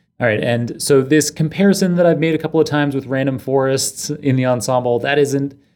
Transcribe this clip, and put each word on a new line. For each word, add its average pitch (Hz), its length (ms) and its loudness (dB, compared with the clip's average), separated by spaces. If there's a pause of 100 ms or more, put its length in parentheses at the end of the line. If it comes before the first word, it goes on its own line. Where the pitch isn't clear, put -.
(200)
All 123 60 0
right, 107 160 0
and 120 400 -4
so 135 220 2
this 143 260 2
comparison 185 680 0
that 175 100 4
I've 160 100 2
made 160 160 0
a 160 60 -2
couple 160 200 -2
of 151 60 4
times 143 300 0
with 135 100 -4
random 131 320 -2
forests 135 720 -2
in 143 280 -2
the 127 100 0
ensemble, 123 520 0
that 143 200 0
isn't 139 340 0 (220)